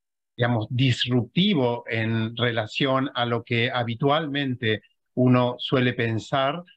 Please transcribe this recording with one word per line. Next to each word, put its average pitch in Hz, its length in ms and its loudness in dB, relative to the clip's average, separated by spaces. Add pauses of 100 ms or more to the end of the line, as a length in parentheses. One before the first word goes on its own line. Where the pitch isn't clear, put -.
(360)
digamos, 120 340 0
disruptivo 123 1160 0
en 113 480 -2
relación 123 800 0
a 120 120 -2
lo 117 180 -2
que 120 260 0
habitualmente 127 1120 -2 (320)
uno 123 440 4
suele 123 340 0
pensar, 135 720 -2 (140)